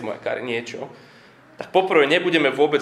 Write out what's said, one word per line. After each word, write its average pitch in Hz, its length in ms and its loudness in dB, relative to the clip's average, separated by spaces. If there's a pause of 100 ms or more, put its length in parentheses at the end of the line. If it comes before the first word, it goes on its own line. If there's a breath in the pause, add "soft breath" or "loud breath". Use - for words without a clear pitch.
moja - 160 -8
kar-, 117 240 -6
niečo, 117 400 -8 (720 loud breath)
tak - 160 -12
poprvé 185 320 4
nebudeme 160 480 2
vôbec 147 280 2